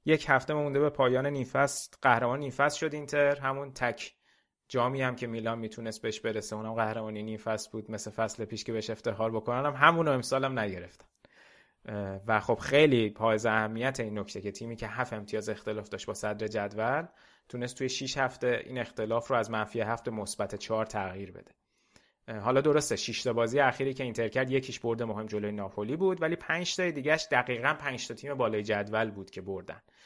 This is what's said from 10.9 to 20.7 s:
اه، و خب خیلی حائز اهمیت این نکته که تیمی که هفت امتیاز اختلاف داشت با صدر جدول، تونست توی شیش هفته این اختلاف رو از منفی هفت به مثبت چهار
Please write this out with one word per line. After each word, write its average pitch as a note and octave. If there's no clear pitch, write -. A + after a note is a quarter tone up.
اه، G2
و G#2+
خب A#2
خیلی B2+
حائز A2
اهمیت A2
این G#2
نکته G2+
که G2+
تیمی A#2
که A2+
هفت A#2
امتیاز G#2+
اختلاف G#2+
داشت -
با G#2
صدر G#2+
جدول، G#2+
تونست B2
توی C3
شیش C3+
هفته B2+
این B2+
اختلاف A#2
رو C3
از A2+
منفی A2
هفت A2+
به B2
مثبت G#2
چهار A2